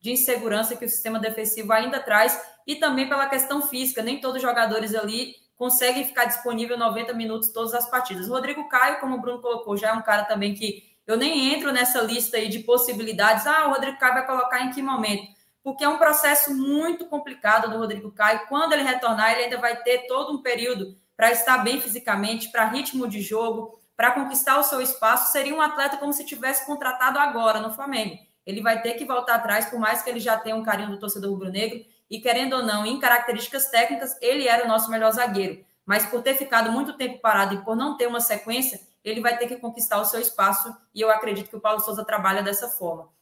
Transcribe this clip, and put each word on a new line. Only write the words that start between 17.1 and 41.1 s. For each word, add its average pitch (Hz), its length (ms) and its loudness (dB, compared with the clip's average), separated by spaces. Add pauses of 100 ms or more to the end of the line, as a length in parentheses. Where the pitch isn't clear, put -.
do 220 80 -4
Rodrigo 208 340 -6
Caio. 214 340 2
Quando 302 280 2
ele 285 80 2
retornar, 233 500 2
ele 240 120 2
ainda 247 120 -4
vai 233 260 -2
ter 247 240 2
todo 294 280 -2
um 269 80 -6
período 240 520 -2 (220)
pra 226 160 6
estar 254 260 4
bem 254 220 0
fisicamente, 220 680 -2
pra 226 160 2
ritmo 254 420 -4
de 208 140 -4
jogo, 220 560 -4 (180)
pra 240 140 4
conquistar 269 480 2
o 285 60 2
seu 262 180 0
espaço. 254 500 2
Seria 285 220 0
um 311 80 2
atleta 285 340 0
como 285 160 -2
se 285 140 -4
tivesse 262 400 -4
contratado 269 520 0
agora 226 420 4
no 214 120 -6
Flamengo. 254 460 -4 (280)
Ele 196 140 -6
vai 220 220 2
ter 233 100 -2
que 269 140 -6
voltar 247 300 0
atrás, 220 300 0
por 240 120 -8
mais 220 240 0
que 247 80 -6
ele 233 100 -4
já 220 160 2
tenha 220 180 -4
um 220 80 -4
carinho 214 280 -2
do 196 80 -8
torcedor 202 320 -6
rubro-negro. 196 520 -4 (280)
E, 220 100 -10
querendo 254 360 0
ou 254 60 0
não, 214 220 0
em 254 160 -4
características 240 720 2
técnicas, 240 500 0
ele 262 260 2
era 240 200 4
o - 20 -2
nosso 220 220 2
melhor 220 220 4
zagueiro. 196 520 -2 (220)
Mas 208 180 4
por 240 160 -4
ter 269 140 2
ficado 233 360 2
muito 277 220 -2
tempo 247 280 -6
parado 202 340 4
e 196 80 -6
por 220 120 -4
não 269 220 -2
ter 247 100 0
uma 240 140 -2
sequência, 233 580 -2 (240)
ele 220 200 -6
vai 240 160 0
ter 240 80 -2
que 247 100 -6
conquistar 226 420 -4
o 214 60 0
seu 226 160 -2
espaço. 202 560 0 (180)
E 208 60 -6
eu 220 100 4